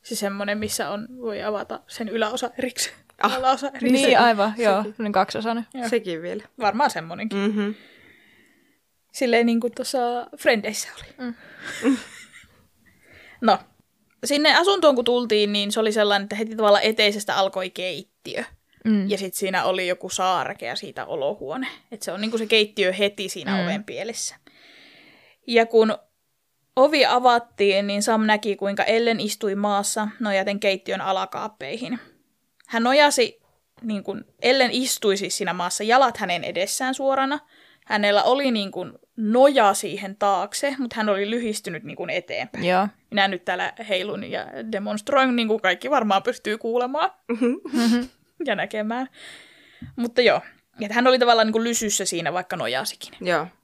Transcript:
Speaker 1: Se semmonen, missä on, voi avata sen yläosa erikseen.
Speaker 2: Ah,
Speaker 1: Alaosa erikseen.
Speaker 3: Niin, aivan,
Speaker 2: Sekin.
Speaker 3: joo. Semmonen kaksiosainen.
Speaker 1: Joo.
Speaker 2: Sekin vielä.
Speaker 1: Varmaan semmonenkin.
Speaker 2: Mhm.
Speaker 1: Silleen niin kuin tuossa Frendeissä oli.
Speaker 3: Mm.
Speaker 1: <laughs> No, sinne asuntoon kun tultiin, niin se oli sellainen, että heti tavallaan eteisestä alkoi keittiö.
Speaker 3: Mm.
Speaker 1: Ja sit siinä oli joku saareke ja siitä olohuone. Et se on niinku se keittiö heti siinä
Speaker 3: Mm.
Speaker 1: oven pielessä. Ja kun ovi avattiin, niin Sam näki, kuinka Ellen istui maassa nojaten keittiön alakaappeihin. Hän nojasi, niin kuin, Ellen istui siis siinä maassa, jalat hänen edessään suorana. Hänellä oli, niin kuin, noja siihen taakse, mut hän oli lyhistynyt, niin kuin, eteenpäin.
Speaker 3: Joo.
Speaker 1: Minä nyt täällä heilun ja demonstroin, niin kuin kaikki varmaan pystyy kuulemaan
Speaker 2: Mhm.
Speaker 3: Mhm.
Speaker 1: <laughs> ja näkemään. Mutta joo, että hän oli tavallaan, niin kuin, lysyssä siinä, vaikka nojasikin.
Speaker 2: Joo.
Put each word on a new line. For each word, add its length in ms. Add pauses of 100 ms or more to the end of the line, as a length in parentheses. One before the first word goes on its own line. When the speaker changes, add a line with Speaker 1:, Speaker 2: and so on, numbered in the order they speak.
Speaker 1:
Se 120
semmonen, 420
missä 320
on, 180 (140)
voi 220
avata 440
sen 220
yläosa 400 (100)
erikseen. 360 (260)
Speaker 2:
Ah, 140
Speaker 1:
Alaosa 320
erikseen. 260
Speaker 3:
Niin, 260
aivan, 300
Speaker 2:
Sekin. 160
Speaker 3:
joo. 180
Semmonen 280
kaksiosainen. 600
Speaker 1:
Joo. 160
Speaker 2:
Sekin 320
vielä. 220 (160)
Speaker 1:
Varmaan 300
semmonenkin. 500
Speaker 2:
Mhm. 300 (1400)
Speaker 1:
Silleen 340
niin 140
kuin 160
tuossa 220 (400)
Frendeissä 600
oli. 300
Speaker 3:
Mm. 720
Speaker 1:
<laughs> 0 (1400)
No, 180 (640)
sinne 340
asuntoon 380
kun 100
tultiin, 480
niin 180
se 80
oli 120
sellainen, 340
että 100
heti 200
tavallaan 280
eteisestä 520
alkoi 340
keittiö. 720 (420)
Speaker 3:
Mm. 240
Speaker 1:
Ja 80
sit 160
siinä 320
oli 220
joku 220
saareke 560
ja 100
siitä 300
olohuone. 600 (240)
Et 100
se 100
on 100
niinku 160
se 80
keittiö 480
heti 360
siinä 280
Speaker 3:
Mm. 60
Speaker 1:
oven 200
pielessä. 520 (1120)
Ja 180
kun 320 (800)
ovi 300
avattiin, 840
niin 160
Sam 180
näki, 340
kuinka 280
Ellen 360
istui 360
maassa 520 (120)
nojaten 400
keittiön 420
alakaappeihin. 960 (680)
Hän 160
nojasi, 580 (400)
niin 220
kuin, 200 (180)
Ellen 300
istui 460
siis 200
siinä 160
maassa, 300
jalat 340
hänen 260
edessään 500
suorana. 460 (460)
Hänellä 380
oli, 280
niin 200
kuin, 220 (240)
noja 560
siihen 420
taakse, 640
mut 140
hän 160
oli 200
lyhistynyt, 540
niin 140
kuin, 120
eteenpäin. 560
Speaker 3:
Joo. 220 (220)
Speaker 1:
Minä 180
nyt 180
täällä 280 (160)
heilun 340
ja 220 (260)
demonstroin, 640
niin 120
kuin 140
kaikki 280
varmaan 340
pystyy 340
kuulemaan 540 (160)
Speaker 2:
Mhm. 180 (280)
Speaker 3:
Mhm. 300 (200)
Speaker 1:
<laughs> 240
ja 80
näkemään. 520 (880)
Mutta 260
joo, 200 (400)
että 120
hän 140
oli 120
tavallaan, 280
niin 60
kuin, 100
lysyssä 420
siinä, 280
vaikka 220
nojasikin. 680
Speaker 2:
Joo. 260 (160)